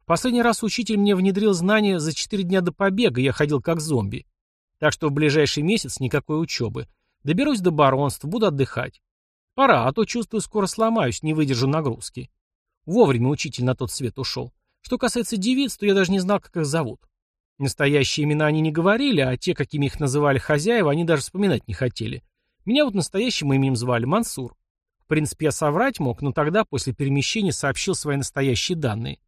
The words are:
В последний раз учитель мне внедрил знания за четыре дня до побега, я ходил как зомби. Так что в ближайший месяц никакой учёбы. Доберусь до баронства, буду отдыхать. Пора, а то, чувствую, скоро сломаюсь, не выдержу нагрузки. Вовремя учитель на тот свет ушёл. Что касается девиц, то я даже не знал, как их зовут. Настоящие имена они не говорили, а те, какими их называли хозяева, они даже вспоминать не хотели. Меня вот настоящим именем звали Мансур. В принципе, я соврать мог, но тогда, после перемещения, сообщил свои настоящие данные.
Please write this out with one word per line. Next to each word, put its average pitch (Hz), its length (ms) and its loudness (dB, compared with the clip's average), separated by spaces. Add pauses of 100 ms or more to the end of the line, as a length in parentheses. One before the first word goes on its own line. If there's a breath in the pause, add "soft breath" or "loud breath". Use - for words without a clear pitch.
В - 40 -20
последний 233 380 0
раз 233 200 2
учитель 220 360 -2
мне 202 160 4
внедрил 196 380 2
знания 190 480 2
за 156 120 -2
четыре 196 300 -4
дня 185 180 0
до 175 120 -2
побега, 196 480 0
я 131 120 2
ходил 147 300 0
как 165 180 -2
зомби. 123 460 -4 (520)
Так 151 140 2
что - 160 -4
в 143 40 -2
ближайший 147 500 2
месяц 170 380 -2
никакой 147 420 -2
учёбы. 113 460 -6 (340)
Доберусь 226 380 0
до 180 100 2
баронства, 139 580 2
буду 214 180 0
отдыхать. 135 540 -4 (540)
Пора, 208 320 4
а 131 60 0
то, 220 120 0
чувствую, 220 360 -4
скоро 196 260 -2
сломаюсь, 220 560 -2
не 156 120 -2
выдержу 135 340 0
нагрузки. 135 640 -6 (560)
Вовремя 143 420 4
учитель 135 360 -4
на 127 120 2
тот - 160 -6
свет 123 260 -8
ушёл. 127 340 -8 (280)
Что - 180 -4
касается 233 380 -2
девиц, 254 400 0
то 208 100 -2
я 196 80 4
даже 190 160 2
не 196 80 2
знал, 190 220 0
как - 160 -12
их 160 100 -2
зовут. 143 340 -2 (580)
Настоящие 143 680 2
имена 151 220 2
они 156 160 4
не 156 100 2
говорили, 196 480 2
а 127 160 0
те, - 180 -2
какими 143 320 -2
их - 140 -4
называли 143 380 2
хозяева, 160 520 2
они 165 140 0
даже 160 180 2
вспоминать 185 460 0
не 101 60 -6
хотели. 120 500 -6 (400)
Меня 277 220 2
вот 202 80 -6
настоящим 185 580 0
именем 135 240 4
звали 120 300 0
Мансур. 147 500 -4 (420)
В - 80 -20
принципе, 151 400 -2
я 143 40 4
соврать 170 480 0
мог, 127 240 -2
но 139 100 -2
тогда, 165 320 0
после 127 300 -4
перемещения, 143 580 0
сообщил 147 420 -2
свои 147 220 -4
настоящие 139 600 -2
данные. 127 500 -4